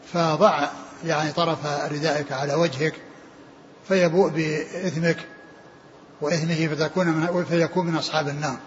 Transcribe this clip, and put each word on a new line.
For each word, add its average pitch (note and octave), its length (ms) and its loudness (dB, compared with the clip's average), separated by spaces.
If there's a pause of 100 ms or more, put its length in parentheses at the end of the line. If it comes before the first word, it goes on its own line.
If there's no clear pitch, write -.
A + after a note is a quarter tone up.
(140)
"فضع"، D#3+ 540 4 (380)
يعني، D#3 260 0
"طرف D#3+ 340 0
ردائك D3 640 -2
على C#3+ 220 -2
وجهك D#3 400 0 (920)
فيبوء F3+ 420 4
بإثمك D#3+ 880 -2 (1040)
وإثمه D#3+ 460 0
فتكون D3+ 400 0
من، E3+ 380 0
فيكون E3+ 420 2
من E3 80 0
أصحاب D3+ 320 0
النار". C#3+ 400 -4